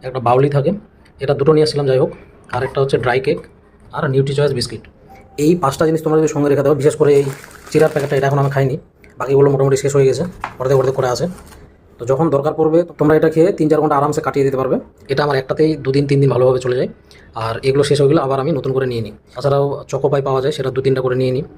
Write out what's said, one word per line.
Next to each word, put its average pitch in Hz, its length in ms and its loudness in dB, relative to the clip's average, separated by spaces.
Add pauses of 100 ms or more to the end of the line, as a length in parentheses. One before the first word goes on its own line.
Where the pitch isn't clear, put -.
একটা 127 240 -6
বাউলি 135 300 4
থাকে, 139 140 0 (500)
এটা 139 140 -2
দুটো 139 200 2
নিয়ে 151 120 4
আসছিলাম, 143 220 -2
যাই 127 140 2
হোক। 175 80 -2 (440)
আর 123 100 -2
একটা 131 160 -6
হচ্ছে 135 240 0
ড্রাই 120 160 0
কেক - 180 -2 (580)
আর 143 60 -6 (120)
নিউট্রি 135 240 0
চয়েস 143 200 0
বিস্কিট। 113 260 -8 (600)
এই 160 80 4 (100)
পাঁচটা 139 240 0
জিনিস 160 180 0
তোমরা 160 160 2
যদি 156 140 0
সঙ্গে 143 160 0
রেখে 139 160 0
দাও, 147 140 2
বিশেষ 143 200 2
করে 147 180 4
এই 139 60 2 (440)
চিরার 156 240 2
প্যাকেটটা, 143 240 -4
এটা 135 120 0
এখন 143 140 0
আমি 139 120 0
খাইনি, 135 220 0 (400)
বাকিগুলো 139 340 2
মোটামুটি 139 320 2
শেষ 139 120 0
হয়ে 139 140 4
গেছে, 131 160 -2 (340)
অর্ধেক 131 220 0
অর্ধেক 135 180 0
করে 131 160 0
আছে। 135 100 -4 (760)
তো - 120 -10
যখন 139 240 2
দরকার 139 240 2
পড়বে 156 200 2 (180)
তোমরা 151 200 2
এটা 160 180 4
খেয়ে 165 180 2
তিন 165 160 0
চার 151 140 2
ঘন্টা 151 160 2
আরামসে 147 280 0
কাটিয়ে 135 200 -2
দিতে 131 140 -2
পারবে। 131 160 0 (360)
এটা 139 140 -2
আমার 143 100 0
একটাতেই 147 340 0 (140)
দুদিন 135 220 0
তিন 139 140 2
দিন 139 140 4
ভালোভাবে 127 300 2
চলে 123 140 -2
যায়, 175 100 -2 (480)
আর 113 180 -6 (120)
এগুলো 135 180 2
শেষ 139 160 0
হয়ে 139 100 4
গেলে 160 160 4
আবার 135 140 0
আমি 135 180 -2
নতুন 135 180 -4
করে 131 100 0
নিয়ে 120 180 -4
নিই। 104 100 -12 (180)
তাছাড়াও 139 320 0 (240)
চকোপাই 139 380 -2
পাওয়া 135 160 0
যায়, 135 140 -2
সেটা 131 180 -4
দু 131 80 -2
তিনটা 135 220 0
করে 127 160 0
নিয়ে 131 160 0
নিই। 151 80 -6 (140)